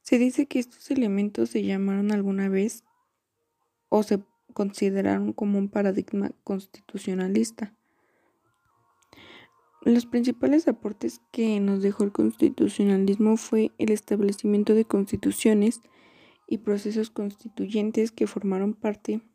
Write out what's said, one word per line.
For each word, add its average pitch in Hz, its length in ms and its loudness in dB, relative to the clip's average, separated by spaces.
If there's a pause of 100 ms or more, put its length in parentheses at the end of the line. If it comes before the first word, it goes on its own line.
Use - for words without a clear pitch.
Se - 180 2
dice 254 280 0
que 262 140 -4
estos - 320 -14
elementos 208 580 -2
se 208 140 -2
llamaron 196 480 -2
alguna 196 360 -2
vez 196 360 -2 (1040)
o 214 160 2
se 202 180 -2 (320)
consideraron 196 800 -2
como 202 260 -2
un 196 100 -2
paradigma 202 640 -4 (140)
constitucionalista. 196 1300 -6 (2000)
Los 240 240 4
principales 262 640 2
aportes - 520 -6 (120)
que 220 260 0
nos 196 240 0
dejó 202 220 0
el 202 80 -2
constitucionalismo 202 1200 2
fue 220 420 0
el 220 120 0
establecimiento 208 880 2
de 220 80 4
constituciones 208 960 2 (680)
y 220 120 -4
procesos 214 520 -4
constituyentes 214 1000 -4
que 214 160 -2
formaron 196 460 -2
parte 214 480 -6 (120)